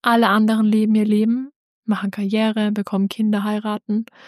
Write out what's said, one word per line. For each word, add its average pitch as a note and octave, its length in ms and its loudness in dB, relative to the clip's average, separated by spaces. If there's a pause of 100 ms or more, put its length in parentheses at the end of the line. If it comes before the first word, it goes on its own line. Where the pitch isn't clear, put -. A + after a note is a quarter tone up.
alle A#3 260 2
anderen A3 380 2
leben G#3+ 260 2
ihr G#3+ 120 2
Leben, A3+ 440 0 (360)
machen G3+ 260 -4
Karriere, G#3+ 600 0
bekommen G3 380 -2
Kinder, G#3 340 0
heiraten. G#3+ 640 -4 (220)